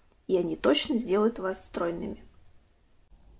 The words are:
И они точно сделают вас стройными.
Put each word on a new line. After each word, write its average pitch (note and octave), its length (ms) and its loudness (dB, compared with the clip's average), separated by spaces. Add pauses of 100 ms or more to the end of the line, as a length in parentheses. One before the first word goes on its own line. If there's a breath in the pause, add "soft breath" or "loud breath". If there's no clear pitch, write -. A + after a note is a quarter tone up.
(260)
И F#3 100 2
они E3+ 200 0
точно C4+ 420 2
сделают G#3+ 400 2
вас F#3+ 260 -6
стройными. E3+ 600 -6 (1160)